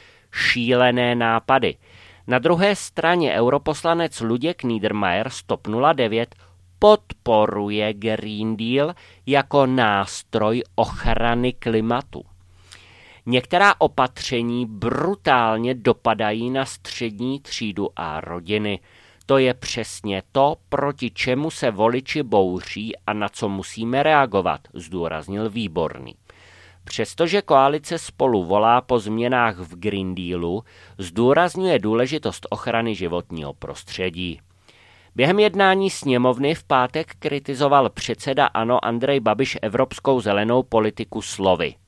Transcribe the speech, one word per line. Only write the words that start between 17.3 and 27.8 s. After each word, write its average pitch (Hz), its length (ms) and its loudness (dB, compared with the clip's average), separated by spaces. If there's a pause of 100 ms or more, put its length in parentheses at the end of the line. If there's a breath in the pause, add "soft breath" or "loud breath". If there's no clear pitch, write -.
třídu 104 560 -6
a 80 240 -8
rodiny. 95 600 -4 (460 soft breath)
To 135 120 4
je 127 160 4
přesně 104 680 -6 (100)
to, 143 240 2 (120)
proti 139 420 -4
čemu 139 400 -2
se 139 200 -2
voliči 113 520 0
bouří 101 680 -2 (140)
a 101 60 -4
na 104 160 -4
co - 200 -6
musíme 113 540 -4
reagovat, 101 580 2 (140)
zdůraznil 85 760 -6
Výborný. 82 640 -6 (720 soft breath)
Přestože 170 580 -2
koalice 147 560 2